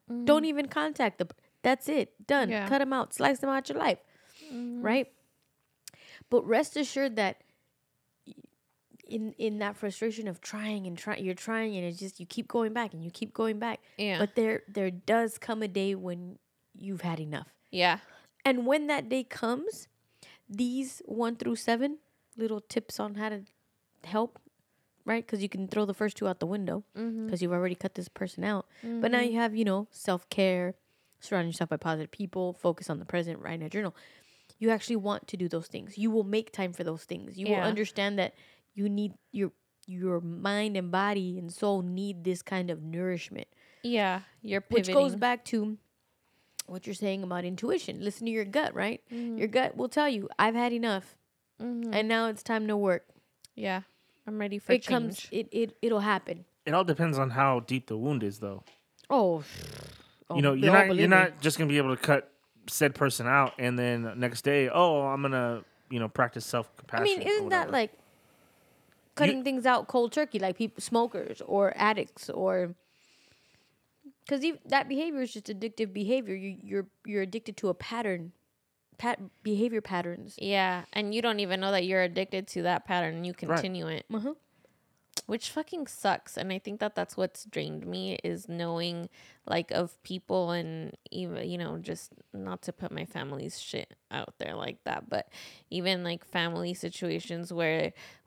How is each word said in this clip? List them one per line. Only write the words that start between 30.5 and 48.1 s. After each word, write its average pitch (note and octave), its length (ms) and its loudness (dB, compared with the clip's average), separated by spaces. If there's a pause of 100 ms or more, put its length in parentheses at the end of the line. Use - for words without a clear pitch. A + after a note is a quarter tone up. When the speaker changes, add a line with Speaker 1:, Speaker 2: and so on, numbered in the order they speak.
Speaker 2:
surround F3 280 0
yourself E3 220 -2
by D3+ 80 -2
positive D#3 340 -4
people, F3+ 420 -4
focus F3 360 0
on D3 100 -4
the E3+ 60 -12
present, E3+ 340 -4
write - 160 -8
in E3 80 -8
a D#3 60 -8
journal. F#3 260 -4 (640)
You A3 120 4
actually A3 260 0
want G3+ 320 -4
to G3+ 80 -8
do F3+ 120 0
those E3 180 -4
things. - 300 -12
You A3 140 2
will A3 120 4
make G#3+ 280 -2
time F#3 220 -2
for F3 120 -6
those D#3+ 200 -4
things. F3+ 320 -10
You F#3+ 100 -4
will G#3 60 6
Speaker 1:
Yeah. F#3 120 2
Speaker 2:
understand G3+ 540 0
that - 140 0 (400)
you G3+ 160 -2
need G3+ 240 -2 (180)
your, G3 200 0 (360)
your F3+ 340 -2
mind G3 560 -2
and F3+ 140 -2
body F#3+ 480 2
and F3 120 -8
soul G3+ 300 2
need F3+ 420 -4
this F3+ 180 0
kind F3+ 280 -4
of D#3 120 -4
nourishment. E3+ 640 -6 (360)
Speaker 1:
Yeah, G3+ 380 2 (200)
you're G3+ 280 -2
Speaker 2:
Which G#3 180 4
goes F#3 80 4 (180)
Speaker 1:
pivoting. G#3 60 -6
Speaker 2:
back B3 260 2
to G#3+ 320 -2 (920)
what F3+ 200 -12
you're G#3 80 -4
saying G3 280 -2
about F3+ 200 -4
intuition. F#3 580 -2
Listen G3+ 240 -4